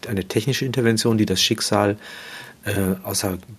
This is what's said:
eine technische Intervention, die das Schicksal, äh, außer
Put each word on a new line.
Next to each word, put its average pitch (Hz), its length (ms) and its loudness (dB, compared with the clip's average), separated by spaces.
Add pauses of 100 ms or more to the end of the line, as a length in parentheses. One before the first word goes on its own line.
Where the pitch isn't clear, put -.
eine 98 180 -2
technische 123 400 0
Intervention, 117 520 2
die 107 80 4
das 95 140 0
Schicksal, 104 560 2 (680)
äh, 107 80 -4 (320)
außer 101 340 -2 (200)